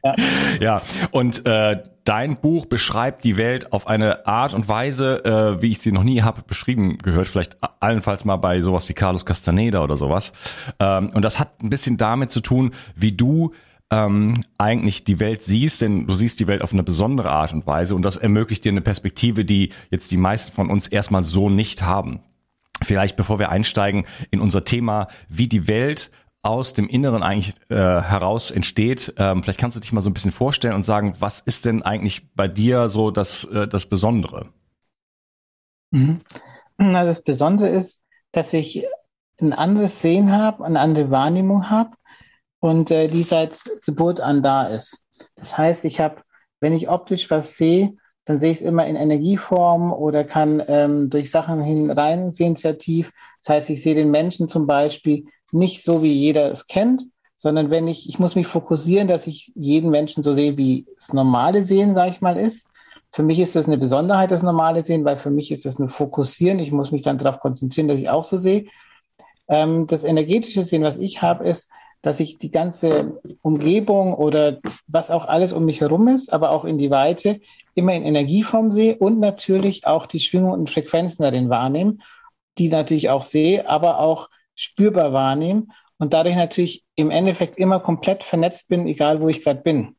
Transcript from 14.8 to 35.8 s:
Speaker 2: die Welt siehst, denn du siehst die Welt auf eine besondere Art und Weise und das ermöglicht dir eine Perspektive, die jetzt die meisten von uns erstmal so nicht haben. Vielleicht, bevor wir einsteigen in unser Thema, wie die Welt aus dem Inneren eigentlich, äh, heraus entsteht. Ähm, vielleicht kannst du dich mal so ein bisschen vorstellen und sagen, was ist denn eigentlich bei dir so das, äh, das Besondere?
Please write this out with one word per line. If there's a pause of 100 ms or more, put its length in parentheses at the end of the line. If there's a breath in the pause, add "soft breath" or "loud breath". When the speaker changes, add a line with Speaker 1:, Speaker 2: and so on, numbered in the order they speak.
Speaker 2:
die
Welt
siehst,
denn
du
siehst
die
Welt
auf
eine
besondere
Art
und
Weise
und
das
ermöglicht
dir
eine
Perspektive,
die (180 loud breath)
jetzt
die
meisten
von
uns
erstmal
so
nicht
haben. (640)
Vielleicht,
bevor
wir
einsteigen (260 loud breath)
in
unser
Thema, (220 loud breath)
wie
die
Welt (340 soft breath)
aus
dem
Inneren
eigentlich, (160)
äh,
heraus
entsteht.
Ähm,
vielleicht
kannst
du
dich
mal
so
ein
bisschen
vorstellen
und
sagen,
was
ist
denn
eigentlich
bei
dir
so
das,
äh,
das
Besondere? (1400)